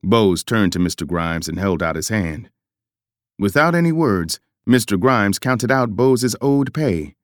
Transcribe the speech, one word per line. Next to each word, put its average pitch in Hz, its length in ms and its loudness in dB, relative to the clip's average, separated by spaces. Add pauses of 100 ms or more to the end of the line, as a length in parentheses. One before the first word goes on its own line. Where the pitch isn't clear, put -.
Bose 98 400 2
turned 104 300 0
to 87 60 -4
Mister 87 260 -2
Grimes 82 420 -4
and 90 100 -8
held 92 240 -2
out 80 140 -4
his 78 140 -6
hand. 85 420 -4 (880)
Without 147 340 2
any 170 180 2
words, 107 480 0 (260)
Mister 110 320 2
Grimes 101 420 2
counted 127 320 -2
out 123 240 0
Bose's 123 460 2
owed 139 320 0
pay. 87 500 -4